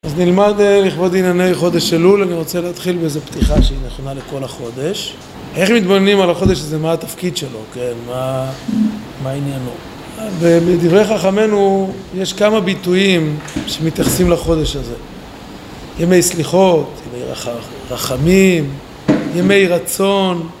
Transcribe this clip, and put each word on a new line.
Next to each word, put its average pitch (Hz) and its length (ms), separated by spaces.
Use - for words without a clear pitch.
אז 151 120
נלמד, 196 420
אה, 202 220
לכבוד 180 340
ענייני 180 380
חודש 165 400
אלול. 185 280
אני 180 120
רוצה 170 280
להתחיל 180 360
באיזה 156 240
פתיחה - 400
שהיא 139 160
נכונה 135 260
לכל 139 300
החודש. 131 720
איך 190 140
מתבוננים 196 520
על 180 80
החודש 180 300
הזה? 151 180
מה 160 160
התפקיד 165 440
שלו? 127 220
כן, 123 200
מה, 131 440
מה 131 80
עניינו? 135 400
ב-, 170 260
בדברי 175 380
חכמינו 196 880
יש 185 180
כמה 208 280
ביטויים 180 760
שמתייחסים 165 640
לחודש 160 440
הזה. 120 200
ימי 175 220
סליחות, 170 720
ימי 123 180
רח-, 123 160
רחמים, 160 800
ימי 190 320
רצון. 180 840